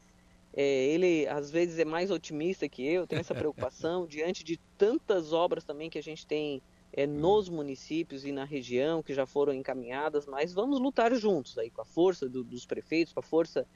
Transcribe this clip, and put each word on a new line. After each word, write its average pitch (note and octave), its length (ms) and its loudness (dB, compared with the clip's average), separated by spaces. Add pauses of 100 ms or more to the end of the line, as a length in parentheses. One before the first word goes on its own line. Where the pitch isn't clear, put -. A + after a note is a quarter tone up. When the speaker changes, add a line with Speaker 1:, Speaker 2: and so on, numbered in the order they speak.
(520)
Speaker 1:
é, C#3+ 100 0 (240)
ele, E3 400 4
às C#3+ 240 -4
vezes, E3 280 2
é E3 60 4
mais E3 260 -2
otimista D#3+ 580 -2
que B2+ 180 -6
eu, E3+ 200 2
tem D3+ 120 -2
essa - 160 -4
preocupação. D#3+ 720 -4
<laughs> - 0 -
Diante D#3 380 -4
de E3 140 -4 (200)
tantas G3+ 540 2
obras E3+ 320 2
também D#3 260 -8
que D#3 80 -8
a D3+ 40 -8
gente D#3 240 -12
tem, D3+ 360 -2 (300)
é, C#3 120 0
Speaker 2:
Hum. C#3+ 40 2 (100)
Speaker 1:
nos F#3 300 4
municípios D3 760 -6
e C#3+ 60 -6
na C#3 140 -4
região, C#3 580 0
que D3+ 100 -8
já C3+ 140 0
foram C#3+ 260 2
encaminhadas, C3+ 760 -4
mas C#3+ 260 -2
vamos B3+ 280 0
lutar B3 360 4
juntos G3+ 420 0
aí, A#2 100 -4
com - 140 -12
a - 20 -10
força F3 440 2
do, B2+ 160 -6
dos A#2+ 200 -12
prefeitos, D#3 480 -2
com - 60 -10
a B2+ 40 -4
força D#3+ 540 0